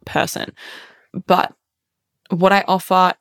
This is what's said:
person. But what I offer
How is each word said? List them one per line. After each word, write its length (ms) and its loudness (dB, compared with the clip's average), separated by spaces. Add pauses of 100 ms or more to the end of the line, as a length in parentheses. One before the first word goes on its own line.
person. 480 -4 (720)
But 260 0 (760)
what 220 4
I 160 2
offer 520 2